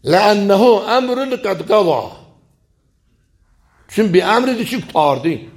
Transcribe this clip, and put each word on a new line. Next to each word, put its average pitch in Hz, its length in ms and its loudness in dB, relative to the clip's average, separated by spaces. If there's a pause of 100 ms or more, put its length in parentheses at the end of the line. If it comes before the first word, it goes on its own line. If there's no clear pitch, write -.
Ləənnəhu 202 640 2 (140)
əmrun 254 460 -2 (140)
qəd 190 220 -4
qava." 175 340 0 (1900)
Çün 202 240 0
bir 180 80 4
əmr 240 340 0
idi 220 100 -4
ki, 262 160 -8
qurtardı. 147 520 -2 (220)